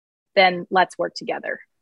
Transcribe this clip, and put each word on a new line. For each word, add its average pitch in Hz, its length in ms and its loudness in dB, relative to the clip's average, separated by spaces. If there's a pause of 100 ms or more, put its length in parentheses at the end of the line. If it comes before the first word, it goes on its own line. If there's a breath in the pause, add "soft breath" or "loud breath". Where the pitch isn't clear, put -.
(360)
then 180 340 2
let's 185 280 0
work 175 180 -6
together." - 460 -10 (200)